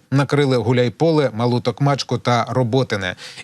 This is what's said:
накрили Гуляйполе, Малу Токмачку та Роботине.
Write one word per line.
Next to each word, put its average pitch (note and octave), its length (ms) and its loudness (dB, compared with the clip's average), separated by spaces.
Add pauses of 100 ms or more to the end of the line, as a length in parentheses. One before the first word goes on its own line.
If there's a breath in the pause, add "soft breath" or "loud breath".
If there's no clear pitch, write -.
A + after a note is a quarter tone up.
(120)
накрили C#3 460 2
Гуляйполе, B2 760 2
Малу A#2+ 260 0
Токмачку C3 580 -2
та A#2+ 320 0
Роботине. A#2 640 -2 (280 loud breath)